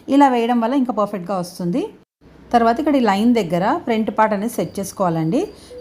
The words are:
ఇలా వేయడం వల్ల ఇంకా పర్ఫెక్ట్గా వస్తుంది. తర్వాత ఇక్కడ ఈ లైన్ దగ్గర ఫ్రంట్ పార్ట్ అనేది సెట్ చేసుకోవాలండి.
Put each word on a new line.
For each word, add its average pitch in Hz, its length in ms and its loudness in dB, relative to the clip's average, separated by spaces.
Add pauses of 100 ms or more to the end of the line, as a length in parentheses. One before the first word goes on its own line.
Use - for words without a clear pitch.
(160)
ఇలా 285 200 8
వేయడం 240 300 2
వల్ల 247 180 0
ఇంకా 240 180 -4
పర్ఫెక్ట్గా 196 420 -4
వస్తుంది. 180 400 -4 (720)
తర్వాత 233 280 4
ఇక్కడ 294 180 2
ఈ - 20 2 (100)
లైన్ 208 260 2
దగ్గర 175 280 0 (200)
ఫ్రంట్ 220 320 0
పార్ట్ 220 180 2
అనేది 214 220 -4
సెట్ 175 200 -4
చేసుకోవాలండి. 180 640 -2 (400)